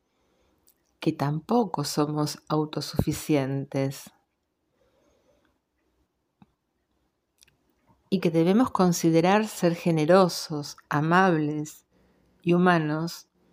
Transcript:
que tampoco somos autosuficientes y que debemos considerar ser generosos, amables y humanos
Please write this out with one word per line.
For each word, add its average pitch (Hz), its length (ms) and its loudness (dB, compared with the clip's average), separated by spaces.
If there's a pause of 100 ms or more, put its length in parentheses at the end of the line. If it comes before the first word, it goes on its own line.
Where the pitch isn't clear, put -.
(1000)
que 156 120 -2
tampoco 156 720 -4
somos 151 640 -4
autosuficientes 139 1600 -2 (4000)
y 190 100 0
que 175 100 0
debemos 180 400 2
considerar 175 800 2
ser 170 260 0
generosos, 165 1000 0 (140)
amables 156 960 0 (560)
y 170 100 0
humanos 170 760 0 (240)